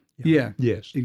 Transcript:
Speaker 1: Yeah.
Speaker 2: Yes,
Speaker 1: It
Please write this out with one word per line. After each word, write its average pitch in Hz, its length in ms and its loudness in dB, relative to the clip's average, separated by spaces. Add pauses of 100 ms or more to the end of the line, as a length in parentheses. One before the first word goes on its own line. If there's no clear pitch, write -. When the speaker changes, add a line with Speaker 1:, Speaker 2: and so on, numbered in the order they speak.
(180)
Speaker 1:
Yeah. 139 380 2
Speaker 2:
Yes, 113 380 -2
Speaker 1:
It 135 100 -4